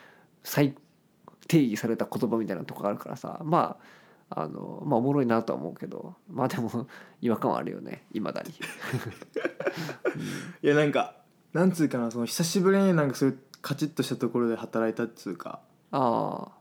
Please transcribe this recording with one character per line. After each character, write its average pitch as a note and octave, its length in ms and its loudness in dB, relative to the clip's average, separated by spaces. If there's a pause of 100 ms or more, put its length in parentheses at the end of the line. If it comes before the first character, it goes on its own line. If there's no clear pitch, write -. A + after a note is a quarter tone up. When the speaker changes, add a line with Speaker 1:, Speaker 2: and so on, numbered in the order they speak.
(440)
Speaker 1:
再 C#3+ 320 2 (720)
定 D3+ 180 6
義 G#2 140 0
さ A#2 80 -2
れ A2 100 0
た - 80 0
言 A#2 240 -2
葉 A2+ 80 2
み A2 80 0
た G2 80 -2
い F2 40 -4
な D#2+ 60 -6
と - 120 -12
こ - 80 -10
が G2+ 60 2
あ - 20 2
る - 80 -4
か - 100 -12
ら - 60 -8
さ。 - 280 -10
ま D3+ 360 2
あ、 - 160 -20 (320)
あ - 200 -6
の、 - 380 -10
ま C#3+ 100 2
あ、 - 20 6
お A#2 60 2
も C#3 100 4
ろ C#3+ 80 4
い B2 60 2
な A#2 160 4
と - 100 -2
は B1+ 60 -6
思 D#2+ 100 -6
う - 60 -10
け - 120 -12
ど。 - 280 -12 (120)
ま B2+ 180 -2
あ、 - 20 4
で - 100 -4
も、 A#2 300 -4 (340)
違 A#2+ 80 0
和 G#2+ 80 2
感 A#2 140 0
は A#1+ 80 0
あ C2+ 40 -4
る E2+ 80 -6
よ F#2 80 -10
ね、 - 320 -14
未 G2+ 220 -4
だ - 80 -8
に。 - 100 -10
<laughs> - 1600 -6
う - 20 -8
ん。 - 40 -8 (460)
Speaker 2:
い - 0 -
や、 D3 80 8
な D3+ 80 6
ん D3 80 2
か、 B2 240 0 (380)
な E3 100 4
ん F#3 80 6
つ E3+ 120 2
う C#3 60 6
か B2+ 100 -2
な、 A#2 100 0
そ A#2+ 100 -6
の、 A#2 60 0
久 E3+ 180 0
し E3 160 0
ぶ F#3 120 6
り G3 80 6
に F#3+ 160 6
な D3+ 100 4
ん C3+ 40 2
か B2 60 -2
そ C#3 120 4
う - 20 4
い B2 40 2
う - 60 -16 (220)
カ C#3+ 140 -4
チ D#3 100 -2
ッ C#3+ 40 0
と - 120 -2
し - 80 -2
た B2 60 -4
と A#2 140 0
こ B2 100 0
ろ A#2 100 2
で A2+ 60 0
働 A2+ 360 0
い A2+ 40 -2
た A#2+ 80 -2
っ A2+ 120 -4
つ - 140 -10
う F2 80 -6
か。 - 240 -12 (300)
Speaker 1:
あ A2+ 580 0
あ。 - 120 -20